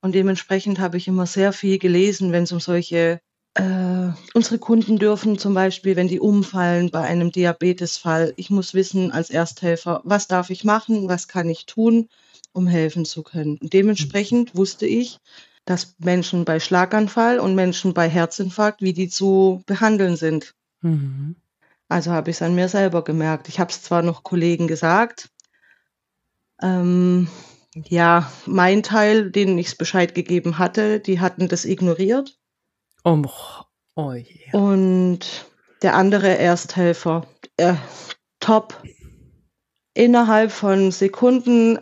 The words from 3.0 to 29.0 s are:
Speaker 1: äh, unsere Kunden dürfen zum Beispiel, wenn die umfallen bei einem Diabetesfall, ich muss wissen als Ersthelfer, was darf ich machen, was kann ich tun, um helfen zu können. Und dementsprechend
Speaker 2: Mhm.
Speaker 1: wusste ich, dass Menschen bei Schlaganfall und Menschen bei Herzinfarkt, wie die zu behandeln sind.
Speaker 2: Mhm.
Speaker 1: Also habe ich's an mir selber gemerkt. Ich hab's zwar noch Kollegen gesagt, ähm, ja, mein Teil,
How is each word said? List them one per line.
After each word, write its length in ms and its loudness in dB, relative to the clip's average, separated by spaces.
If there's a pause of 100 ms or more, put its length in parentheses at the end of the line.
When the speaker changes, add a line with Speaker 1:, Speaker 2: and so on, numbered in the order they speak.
Speaker 1:
äh, 540 -2 (260)
unsere 240 2
Kunden 400 2
dürfen 400 0
zum 160 -2
Beispiel, 400 0
wenn 120 2
die 120 -2
umfallen 720 0
bei 100 -4
einem 300 0
Diabetesfall, 1040 -2
ich 140 -14
muss 240 -2
wissen 360 0
als 200 -4
Ersthelfer, 720 -4
was 240 0
darf 240 -2
ich 120 -12
machen, 460 0
was 180 -4
kann 220 -4
ich 160 -6
tun, 420 2 (460)
um 140 -2
helfen 360 0
zu 200 -10
können. 340 -6
Und 160 -12
dementsprechend 800 0
Speaker 2:
Mhm. 60 -6
Speaker 1:
wusste 260 -2
ich, 320 -2 (480)
dass 340 -6
Menschen 460 0
bei 140 0
Schlaganfall 800 0
und 160 0
Menschen 400 0
bei 120 2
Herzinfarkt, 760 -2
wie 120 -2
die 160 -4
zu 560 2
behandeln 500 0
sind. 380 -4 (280)
Speaker 2:
Mhm. 540 -4 (540)
Speaker 1:
Also 220 -2
habe 180 -2
ich's 120 -6
an 120 0
mir 160 0
selber 340 0
gemerkt. 460 -4
Ich 100 -10
hab's 220 -4
zwar 220 0
noch 200 -2
Kollegen 440 0
gesagt, 640 0 (1300)
ähm, 680 2 (480)
ja, 560 2 (140)
mein 380 2
Teil, 480 2